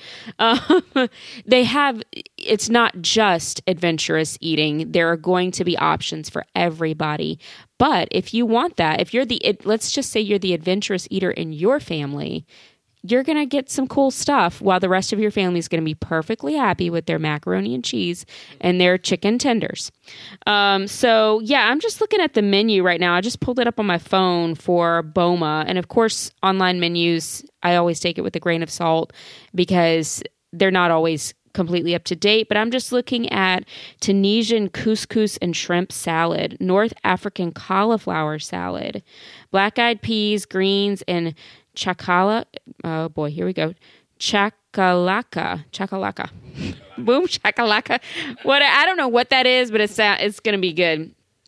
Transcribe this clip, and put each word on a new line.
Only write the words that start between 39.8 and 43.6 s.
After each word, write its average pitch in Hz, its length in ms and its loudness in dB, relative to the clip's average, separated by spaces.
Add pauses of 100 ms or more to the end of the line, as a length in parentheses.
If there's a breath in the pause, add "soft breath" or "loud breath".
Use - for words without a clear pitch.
peas, 208 440 0
greens, 196 600 0
and 170 300 -2 (400 loud breath)
chakala. 185 720 0 (380)
Oh 160 260 -4
boy, 151 220 -4
here 175 140 -6
we 185 80 -2
go. 160 200 -2 (460 soft breath)